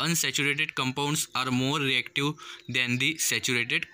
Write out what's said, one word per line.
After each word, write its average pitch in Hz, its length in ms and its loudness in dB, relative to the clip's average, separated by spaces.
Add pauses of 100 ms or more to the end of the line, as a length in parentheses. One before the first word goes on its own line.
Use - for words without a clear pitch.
unsaturated 147 760 0
compounds 143 560 0
are 127 240 0
more 139 220 2
reactive 139 640 0 (300)
than 123 260 2
the 147 80 2 (160)
saturated 123 680 0